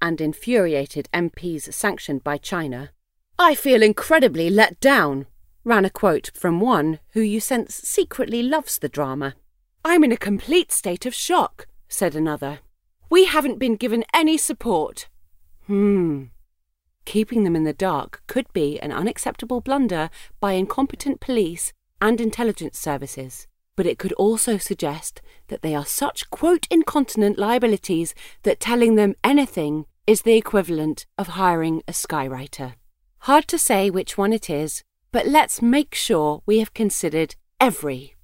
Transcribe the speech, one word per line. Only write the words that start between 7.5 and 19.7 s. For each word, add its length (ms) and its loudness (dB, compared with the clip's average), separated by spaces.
secretly 680 -4
loves 340 -2
the 100 -6
drama. 460 -6
"I'm 200 6
in 80 4
a 40 2
complete 540 -2
state 340 -4
of 120 -6
shock," 500 -2
said 260 -2
another. 460 -4
"We 140 8
haven't 340 0
been 160 0
given 300 -2
any 240 4
support." 680 -4
Hmm. 600 2
Keeping 360 0
them 140 2
in 80 0
the 80 0
dark 560 -4
could 240 -4
be 260 -2
an 140 -8
unacceptable 680 -6
blunder 500 -2